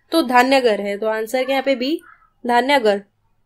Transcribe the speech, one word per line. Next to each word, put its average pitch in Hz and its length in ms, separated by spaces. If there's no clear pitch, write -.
तो 330 120
धान्यघर 247 580
है। 202 160
तो 220 120
आंसर 220 340
क्या 269 120
यहाँ 269 80
पे? 269 120
बी, 269 240
धान्यघर। 240 600